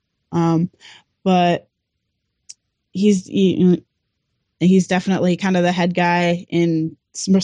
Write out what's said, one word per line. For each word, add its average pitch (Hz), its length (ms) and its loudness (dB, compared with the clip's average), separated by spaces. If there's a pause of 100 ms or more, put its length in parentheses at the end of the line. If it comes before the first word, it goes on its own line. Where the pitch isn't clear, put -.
(300)
Um, 165 400 -2 (520)
but 180 460 0 (1200)
he's, 196 360 0
he, 180 560 2 (760)
he's 180 280 2
definitely 180 500 -2
kind 190 200 -2
of 175 60 0
the 175 80 0
head 175 220 -2
guy 175 560 -2
in 160 460 -2 (200)
s-, - 120 -12 (160)